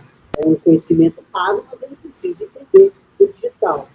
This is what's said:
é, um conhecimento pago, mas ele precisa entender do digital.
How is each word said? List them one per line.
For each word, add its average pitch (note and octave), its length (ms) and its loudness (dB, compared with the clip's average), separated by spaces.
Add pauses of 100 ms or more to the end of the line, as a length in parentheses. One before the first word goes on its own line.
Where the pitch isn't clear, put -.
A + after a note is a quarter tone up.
(380)
é, D3+ 80 -6
um D#3+ 100 2
conhecimento E3 680 0 (100)
pago, F#4+ 380 -6
mas - 120 -20
ele F#4+ 200 -18
precisa F4 420 -14
entender F#4+ 480 2 (260)
do G4+ 100 2
digital. F4+ 680 -8